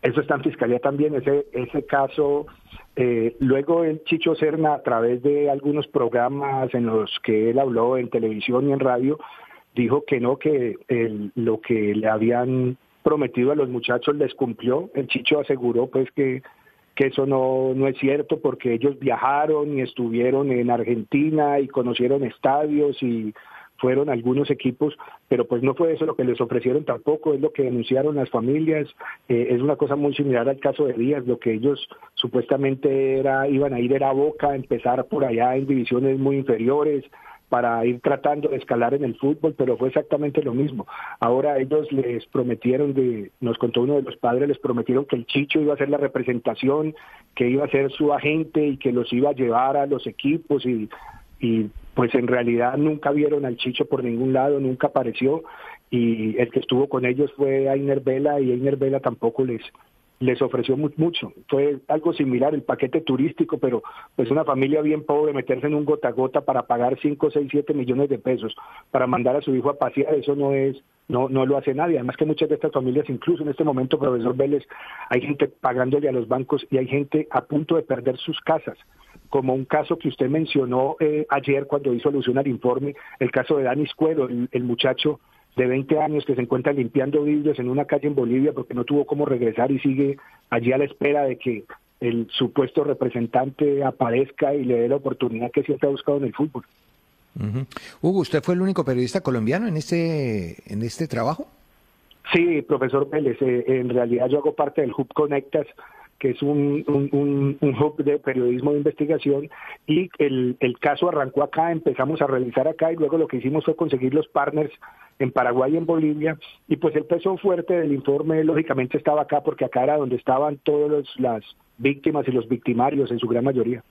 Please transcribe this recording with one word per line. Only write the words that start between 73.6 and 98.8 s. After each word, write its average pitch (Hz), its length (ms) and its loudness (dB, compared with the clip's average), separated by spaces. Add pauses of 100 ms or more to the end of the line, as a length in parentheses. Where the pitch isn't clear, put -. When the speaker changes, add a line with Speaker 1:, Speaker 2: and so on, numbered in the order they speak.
Speaker 1:
momento, 131 360 0
profesor 127 360 0
Vélez, 139 280 0 (460)
hay 127 120 2
gente 143 260 -2
pagándole 131 600 0
a 127 60 0
los 117 140 -2
bancos 131 420 -2
y 135 80 0
hay 131 100 0
gente 143 440 -2
a - 100 0
punto 156 340 -2
de 160 60 2
perder 127 360 -2
sus - 240 -8
casas, - 360 -2 (520)
como 131 260 0
un 135 100 -4
caso 151 320 0
que 160 120 -2
usted 131 200 -2
mencionó, 139 720 0
eh, 151 300 0
ayer 139 360 0
cuando 139 280 0
hizo 120 160 0
alusión 127 280 0
al 139 100 0
informe, 131 480 -2 (220)
el 123 140 -2
caso 139 260 0
de 135 60 0
Dani 131 200 0
Escuero, 156 440 0
el, 123 240 -4
el 123 120 -2
muchacho 127 560 -2 (360)
de 127 120 2
veinte 139 320 0
años 151 260 0
que 135 100 0
se 123 60 -2
encuentra 127 300 0
limpiando 143 520 0
vidrios 147 360 0
en 123 100 -2
una 139 140 0
calle 147 240 0
en 147 80 0
Bolivia 131 380 2
porque 131 200 -8
no 123 120 -2
tuvo 147 200 2
cómo 147 200 -2
regresar 120 460 0
y 135 80 0
sigue 139 380 0 (320)
allí 117 220 0
a 131 60 2
la 143 80 2
espera 143 380 0
de 127 140 -2
que 113 260 -4 (360)
el 117 320 -2
supuesto 135 540 0
representante 135 960 0
aparezca 131 720 0
y 143 100 -2
le 123 160 2
dé 117 80 2
la 131 80 2
oportunidad 123 560 -4
que 147 120 0
siempre 143 240 -2
ha 139 40 0
buscado 143 280 -2
en 139 60 -2
el 117 80 -4
fútbol. 147 300 -4 (720)
Speaker 2:
Ujú. 107 280 -4 (360)
Hugo, 185 180 2
¿usted 151 220 0
fue 180 140 0
el 180 60 0
único 185 240 0